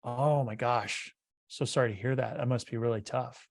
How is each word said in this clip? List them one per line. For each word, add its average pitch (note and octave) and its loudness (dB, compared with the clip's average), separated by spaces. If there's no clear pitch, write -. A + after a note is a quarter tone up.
Oh C#3 2
my A2 -2
gosh. A#2 0
So - -4
sorry B2 2
to G2 -8
hear B2 0
that. A#2+ -2
That B2 -2
must B2 0
be - -6
really A2+ 0
tough. B2 -6